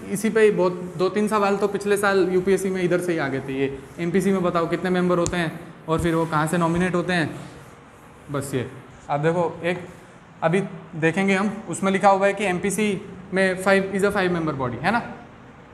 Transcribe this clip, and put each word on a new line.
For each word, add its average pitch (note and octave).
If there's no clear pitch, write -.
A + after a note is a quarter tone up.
इसी G#3
पे A3
ही G#3+
बहुत, F3+
दो F#3
तीन G#3
सवाल G3+
तो G3+
पिछले G3+
साल G3
यूपीएससी F#3
में F#3
इधर F3
से F3+
ही E3
आ D3
गए C3
थे, C3+
ये C3+
एमपीसी F3
में F#3+
बताओ E3+
कितने F3
member F3+
होते E3+
हैं E3
और D#3+
फिर E3
वो E3
कहाँ D#3
से E3+
nominate E3+
होते F3
हैं, E3
बस C#3
ये। A#2
आप C#3+
देखो, E3
एक F3+
अभी E3
देखेंगे F3+
हम, G3
उसमें F#3+
लिखा G3
हुआ G3
है G3
कि G#3
एमपीसी F#3+
में F#3
five G3
is F#3+
a G3+
five F#3
member D#3+
body, B2
है F3
ना? A#3